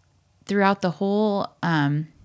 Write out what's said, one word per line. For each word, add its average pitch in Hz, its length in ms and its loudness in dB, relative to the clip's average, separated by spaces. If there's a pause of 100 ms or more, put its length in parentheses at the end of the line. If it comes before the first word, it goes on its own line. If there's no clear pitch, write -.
(460)
throughout 196 360 0
the 180 100 0
whole, 202 560 -2 (160)
um, 147 440 0 (180)